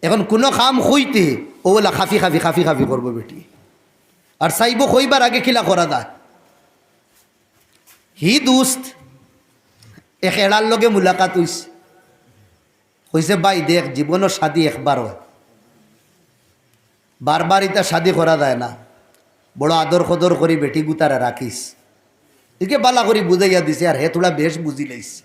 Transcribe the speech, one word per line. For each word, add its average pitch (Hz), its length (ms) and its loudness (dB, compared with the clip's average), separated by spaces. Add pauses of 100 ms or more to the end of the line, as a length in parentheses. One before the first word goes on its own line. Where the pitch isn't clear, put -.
এখন 196 220 0
কোনো 233 260 2
কাম 254 320 0
হইতে 226 540 2 (280)
ও 185 100 4
বলা 208 160 2
খাফি 190 280 -2
খাফি, 170 200 0
খাফি 165 260 0
খাফি 139 200 0
করবো 123 280 -4
বেটি। - 320 -14 (960)
আর 165 100 0
চাইব 240 360 0
কইবার 269 360 2
আগে 240 180 2
কিলা 247 220 0
করা 175 240 2
যায়। 131 180 -4 (2250)
হি 220 180 2
দোস্ত 262 400 0 (1400)
এক 185 160 -2
এড়ার 208 260 2
লগে 220 240 2
মুলাকাত 185 500 2
হইছে, - 320 -4 (1400)
কইছে, 165 240 0
"ভাই 185 240 0
দেখ, 165 320 0
জীবনও 156 360 -2
শাদি 156 380 0
একবার 131 340 -2
হয়, 110 140 -8 (2000)
বারবার 160 400 2
ইতা 196 200 0
শাদি 170 300 0
করা 160 240 2
যায় 135 200 0
না, 120 200 -8 (840)
বড় 151 160 2
আদর 160 300 2
খদর 175 300 2
করি 165 220 2
বেটি 147 260 -2
গুতারা 156 360 0
রাখিস।" 120 560 -6 (880)
একে 202 180 -2
বালা 247 240 2
করি 214 180 2
বুঝাইয়া 180 400 2
দিছে, 156 280 -2
আর 151 80 0
হে 147 120 -2
থোড়া 175 220 0
বেশ 156 280 -2
বুঝি 147 280 -8
লাইছে। 120 380 -16